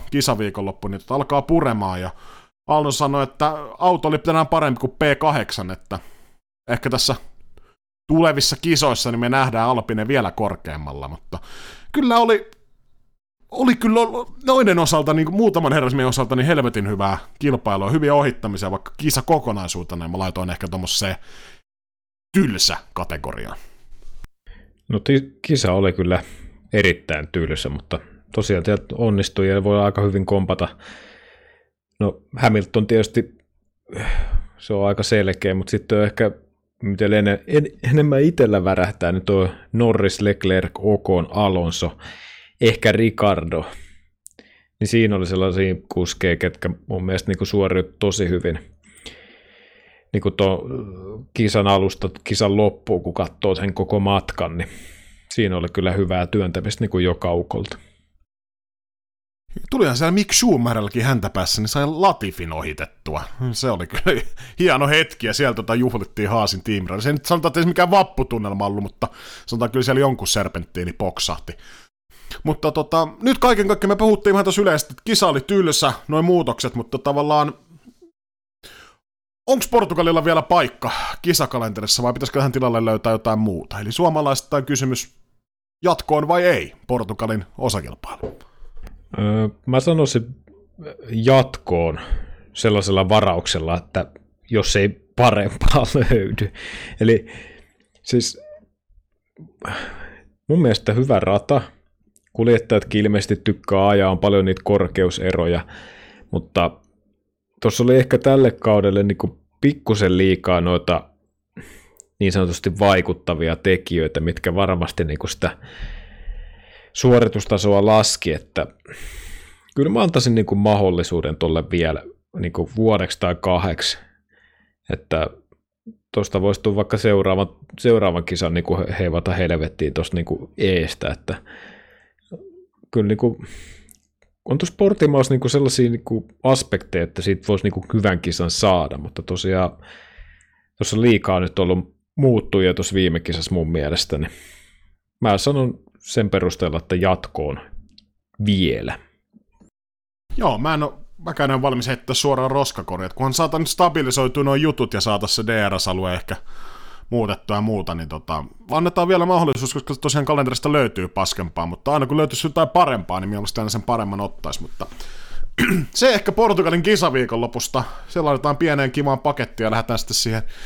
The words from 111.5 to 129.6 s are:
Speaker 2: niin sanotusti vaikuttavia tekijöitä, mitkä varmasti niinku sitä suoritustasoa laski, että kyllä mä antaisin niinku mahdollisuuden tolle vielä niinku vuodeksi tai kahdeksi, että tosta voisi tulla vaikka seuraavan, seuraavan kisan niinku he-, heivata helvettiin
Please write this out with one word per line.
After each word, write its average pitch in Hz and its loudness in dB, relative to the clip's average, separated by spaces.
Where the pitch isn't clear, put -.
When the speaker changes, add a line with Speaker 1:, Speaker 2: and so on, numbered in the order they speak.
Speaker 2:
niin 98 2
sanotusti 92 0
vaikuttavia 87 2
tekijöitä, 82 0
mitkä 85 -2
varmasti 92 0
niinku 76 -6
sitä - -4
suoritustasoa 104 4
laski, 107 4
että - -6
kyllä 143 2
mä 226 2
antaisin 131 2
niinku 110 2
mahdollisuuden 90 2
tolle 82 0
vielä 82 0
niinku 87 -4
vuodeksi 107 2
tai 87 0
kahdeksi, 90 0
että 78 -2
tosta 98 -2
voisi 101 0
tulla 104 0
vaikka 104 -2
seuraavan, 98 2
seuraavan 98 4
kisan 85 -2
niinku 85 0
he-, 95 -4
heivata 87 -2
helvettiin 80 -2